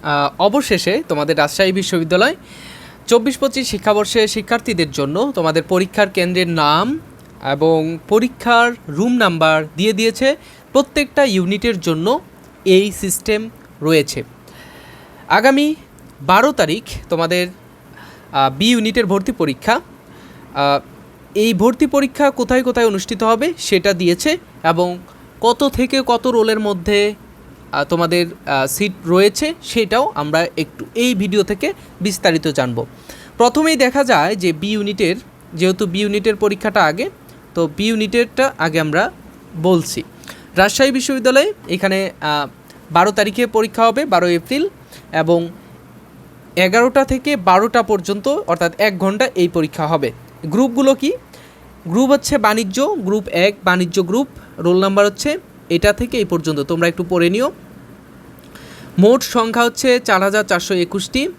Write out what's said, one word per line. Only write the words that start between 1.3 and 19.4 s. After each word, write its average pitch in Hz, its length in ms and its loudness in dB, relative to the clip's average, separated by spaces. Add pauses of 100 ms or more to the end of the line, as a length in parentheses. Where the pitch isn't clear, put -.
রাজশাহী 185 340 2
বিশ্ববিদ্যালয় 185 640 0 (720)
চব্বিশ 240 320 0
পঁচিশ 269 300 -2
শিক্ষাবর্ষে 208 600 0
শিক্ষার্থীদের 214 600 -2
জন্য 156 440 -4
তোমাদের 160 280 0
পরীক্ষার 185 460 0
কেন্দ্রের 180 400 -2
নাম 170 520 0 (520)
এবং 160 460 0 (100)
পরীক্ষার 240 640 2 (160)
রুম 214 280 0
নাম্বার 160 480 2 (120)
দিয়ে 208 160 0
দিয়েছে। 226 440 0 (360)
প্রত্যেকটা 285 520 0
ইউনিটের 202 560 -2
জন্য 170 400 -2 (440)
এই 190 280 4
সিস্টেম 214 580 -4 (320)
রয়েছে। 156 400 0 (1040)
আগামী 269 460 4 (460)
বারো 202 320 4
তারিখ 185 300 0 (260)
তোমাদের, 180 400 -2 (840)
আহ, 135 260 2
বি 214 120 2
ইউনিটের 226 360 0
ভর্তি 196 260 -2
পরীক্ষা। 151 420 -2